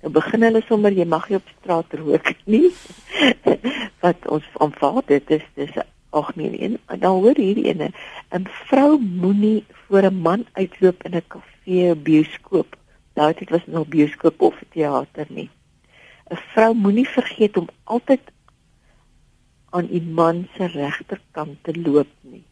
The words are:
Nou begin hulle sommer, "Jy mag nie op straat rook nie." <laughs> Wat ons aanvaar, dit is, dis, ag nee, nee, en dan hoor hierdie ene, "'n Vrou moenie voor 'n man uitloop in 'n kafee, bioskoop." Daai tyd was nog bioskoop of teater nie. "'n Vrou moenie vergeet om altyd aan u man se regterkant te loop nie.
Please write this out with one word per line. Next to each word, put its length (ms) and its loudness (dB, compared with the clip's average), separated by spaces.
Nou 100 -8
begin 300 2
hulle 240 4
sommer, 260 2
"Jy 120 0
mag 240 -4
nie 100 -2
op 100 -10
straat 340 -4
rook 400 -2
nie." 260 4
<laughs> 640 -4
Wat 220 0
ons 180 -4
aanvaar, 480 0
dit 240 0
is, 140 0
dis, 220 -8
ag 240 -4
nee, 140 -6
nee, 360 -6
en 140 -10
dan 220 2
hoor 140 6
hierdie 340 0
ene, 200 -4
"'n 160 -4
Vrou 300 4
moenie 680 0
voor 180 4
'n 160 0
man 320 -2
uitloop 520 0
in 120 -6
'n 100 -6
kafee, 680 -2
bioskoop." 840 0
Daai 200 2
tyd 160 -14
was 160 -2
nog 220 -6
bioskoop 520 0
of 220 0
teater 560 -4
nie. 220 -14
"'n 60 -10
Vrou 220 4
moenie 340 2
vergeet 480 -2
om 120 -4
altyd 360 0
aan 200 -4
u 100 -2
man 560 -2
se 100 -4
regterkant 960 -10
te 180 -8
loop 280 2
nie. 320 -20